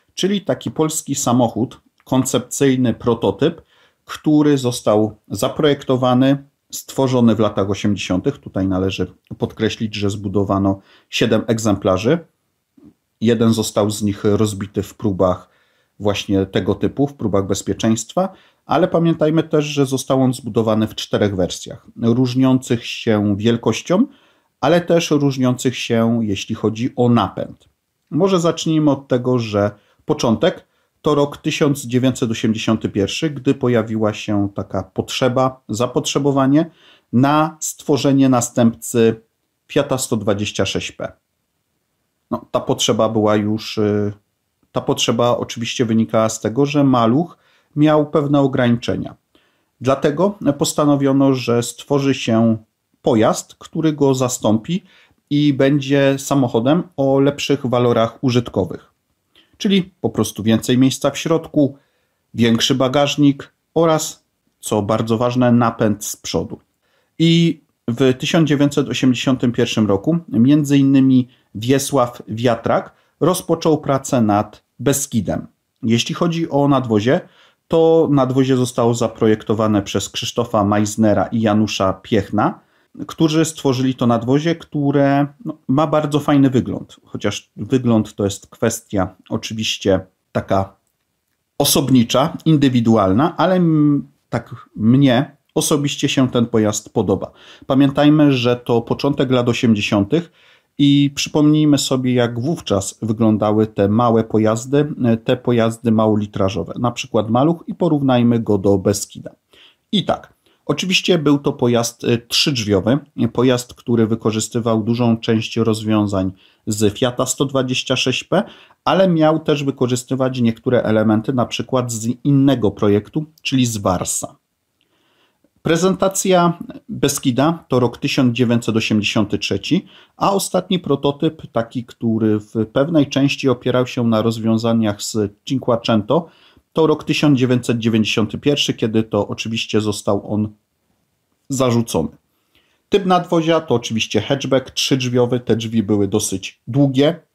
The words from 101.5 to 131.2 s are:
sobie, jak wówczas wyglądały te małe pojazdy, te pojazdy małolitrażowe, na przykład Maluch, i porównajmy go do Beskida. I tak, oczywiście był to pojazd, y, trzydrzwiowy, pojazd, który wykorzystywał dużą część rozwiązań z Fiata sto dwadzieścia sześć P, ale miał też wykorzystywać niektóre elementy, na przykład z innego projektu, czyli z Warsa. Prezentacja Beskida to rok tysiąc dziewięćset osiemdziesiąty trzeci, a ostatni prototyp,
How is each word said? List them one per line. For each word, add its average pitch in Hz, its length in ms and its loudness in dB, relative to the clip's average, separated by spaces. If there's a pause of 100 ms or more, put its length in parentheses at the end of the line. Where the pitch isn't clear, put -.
sobie, 127 360 -2
jak 120 260 0
wówczas 117 640 -4
wyglądały 107 640 2
te 101 220 0
małe 113 340 2
pojazdy, 120 720 0 (300)
te 127 140 0
pojazdy 113 540 0
małolitrażowe, 104 880 0
na 120 120 -2
przykład 110 380 -4
Maluch, 143 380 0
i 214 80 -10
porównajmy 131 640 2
go 104 180 0
do 98 200 2
Beskida. - 540 -4 (600)
I 202 140 -2
tak, - 280 -6 (320)
oczywiście 180 520 -2
był 147 200 2
to 143 160 -4
pojazd, 120 500 -2
y, 120 140 0 (100)
trzydrzwiowy, 110 720 0 (340)
pojazd, 123 400 0
który 117 340 0
wykorzystywał 113 760 -2
dużą 117 340 0
część 113 400 -2
rozwiązań 107 720 0 (360)
z 107 300 0
Fiata 127 280 -2
sto 156 200 -4
dwadzieścia 131 500 -2
sześć - 280 -2
P, 190 200 0 (420)
ale 180 240 2
miał 156 300 2
też 143 240 -2
wykorzystywać 131 800 -2
niektóre 117 420 0
elementy, 107 500 0
na 120 120 -2
przykład 120 460 -4
z 113 160 -8 (160)
innego 135 480 2
projektu, 104 540 0 (160)
czyli 131 240 0
z 113 120 -4
Warsa. - 580 -4 (1300)
Prezentacja 175 960 2 (300)
Beskida 135 800 -2
to 127 120 0
rok 123 180 0
tysiąc 131 380 0
dziewięćset 117 400 0
osiemdziesiąty 107 640 0
trzeci, - 460 -2 (320)
a 175 140 0
ostatni 185 480 -2
prototyp, 143 600 -2 (100)